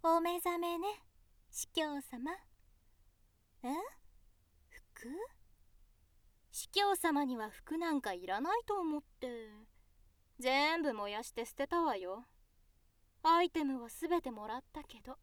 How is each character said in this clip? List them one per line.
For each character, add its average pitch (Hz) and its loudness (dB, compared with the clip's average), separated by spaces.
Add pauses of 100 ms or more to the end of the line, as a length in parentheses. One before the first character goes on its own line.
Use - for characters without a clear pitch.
お 330 6
目 349 2
覚 349 0
め 339 -2
ね、 359 -2 (640)
司 - -8
教 302 0
様。 254 -6 (1300)
え？ 240 -4 (1300)
服？ - -12 (1400)
司 - -10
教 403 4
様 294 0
に 254 -4
は 214 -6
服 - -8
な 339 -2
ん 285 2
か 202 -4
い 180 -8
ら 196 -2
な 359 2
い 480 2
と 403 -2
思 302 -2
っ 285 -8 (180)
て、 254 -6 (1080)
全 285 4
部 277 2
燃 208 -4
や 220 -4
し - -12
て 233 -4
捨 - -12
て 277 -2
た 339 2
わ 269 2
よ。 190 -6 (1000)
ア 339 8
イ 349 4
テ 320 0
ム 262 0
は 233 -12
す - -6
べ 339 4
て 262 -4
も 214 -10
ら 226 -6
っ 269 -12
た 302 -10
け 226 -18
ど。 254 -14